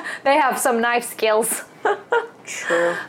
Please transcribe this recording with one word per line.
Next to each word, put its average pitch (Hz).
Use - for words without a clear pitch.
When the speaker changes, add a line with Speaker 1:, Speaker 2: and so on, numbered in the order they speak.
Speaker 1:
<laughs> -
They 277
have 269
some 240
knife 240
skills. 220
<laughs> -
Speaker 2:
True. 170